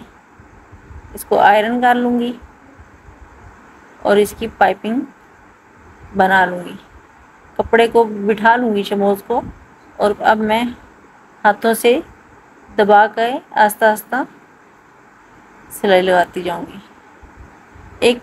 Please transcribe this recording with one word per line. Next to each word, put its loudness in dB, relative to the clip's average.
इसको -4
iron 2
कर 2
लूँगी -2
और 2
इसकी -2
piping -2
बना 4
लूँगी, -8
कपड़े 2
को 2
बिठा 0
लूँगी -2
शमोज -2
को। -4
और 0
अब 2
मैं -2
हाथों 0
से 0
दबा 4
कर -4
आस्ता 2
आस्ता -6
सिलाई 2
लगाती 0
जाऊँगी। -10
एक 0